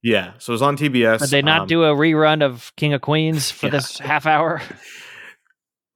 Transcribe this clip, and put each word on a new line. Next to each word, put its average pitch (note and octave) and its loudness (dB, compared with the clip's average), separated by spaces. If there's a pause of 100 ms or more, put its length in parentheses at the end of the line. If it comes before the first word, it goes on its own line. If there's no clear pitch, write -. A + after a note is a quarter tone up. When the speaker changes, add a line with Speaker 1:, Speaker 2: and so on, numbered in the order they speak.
Speaker 1:
Yeah, A2 0
so - -8
it - -2
was A2+ -2
on C#3+ 2
T D3+ -2
B B2 2
S, A2+ 2
Speaker 2:
did C#3 -2
they C#3 2
not D#3 2
Speaker 1:
um, F#3+ -8
Speaker 2:
do E3 2
a D3+ 4
rerun D#3 2
of B2+ -4
King D3+ 0
of C3 -2
Queens D#3 -2
for - -8
Speaker 1:
<laughs> - -
Yeah. - -2
Speaker 2:
this C#3 -4
half C#3 -4
hour? D#3 0 (1300)